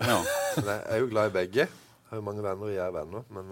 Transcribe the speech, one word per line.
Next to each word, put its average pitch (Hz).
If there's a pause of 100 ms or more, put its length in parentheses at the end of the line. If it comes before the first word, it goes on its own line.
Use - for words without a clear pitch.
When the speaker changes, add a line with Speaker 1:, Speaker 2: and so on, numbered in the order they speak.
Speaker 1:
Ja. 117 (380)
Speaker 2:
Men 107
jeg 104
er 110
jo 127
glad 107
i -
begge. 92
Jeg 175 (420)
har 113
jo 107
mange 104
venner 101
i 101
Jerv 90
ennå, 85
men, 95